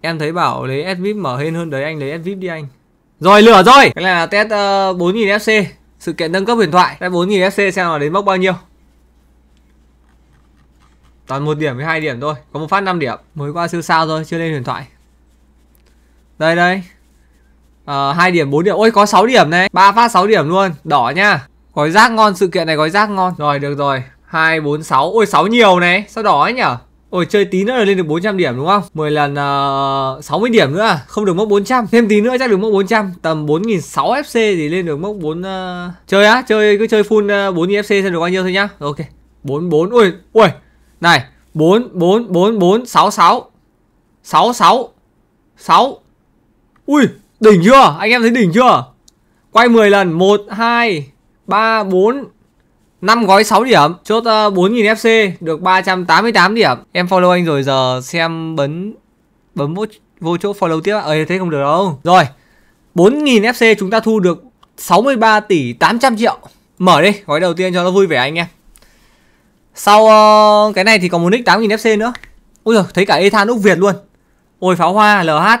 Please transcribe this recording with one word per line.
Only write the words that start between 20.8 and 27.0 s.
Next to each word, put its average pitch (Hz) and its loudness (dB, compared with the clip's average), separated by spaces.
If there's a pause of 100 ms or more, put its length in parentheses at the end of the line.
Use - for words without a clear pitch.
Đỏ 139 0
nha. 185 0 (260)
Gói 151 -2
rác 226 4
ngon, 214 0
sự 190 0
kiện 170 -2
này 160 -2
gói 156 0
rác 208 0
ngon. 185 -2
Rồi, 147 -2
được 143 -6
rồi. 139 -2 (220)
Hai, 160 -2
bốn, 151 -6
sáu. 151 0
Ôi, 220 2
sáu 160 0
nhiều 214 4
này. 180 0
Sao 226 -10
đỏ 156 2
ấy 208 -2
nhở? 180 -2 (320)